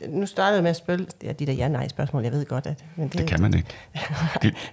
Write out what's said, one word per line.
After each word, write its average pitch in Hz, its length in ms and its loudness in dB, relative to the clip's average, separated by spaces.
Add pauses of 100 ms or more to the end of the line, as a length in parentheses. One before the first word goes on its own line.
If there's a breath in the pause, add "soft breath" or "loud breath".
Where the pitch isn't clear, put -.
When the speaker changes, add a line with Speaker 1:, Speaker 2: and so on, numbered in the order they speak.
Speaker 1:
nu 185 180 -2
startede 196 280 2
jeg 190 80 4
med 170 80 4
at 165 60 2
spørge, 180 220 -2 (220)
det - 80 -8
er - 40 -2
de 147 140 -6
der 139 60 2
ja-nej-spørgsmål, 135 720 0
jeg 117 100 0
ved 143 140 0
godt, 127 200 -4
at, - 180 -6 (120)
men 151 120 -2
det 175 100 -4
Speaker 2:
Det - 100 2
kan - 120 2
man 101 140 4
ikke. 85 140 2 (260 loud breath)
Speaker 1:
<laughs> - 480 -2
Speaker 2:
Det - 120 6 (180 loud breath)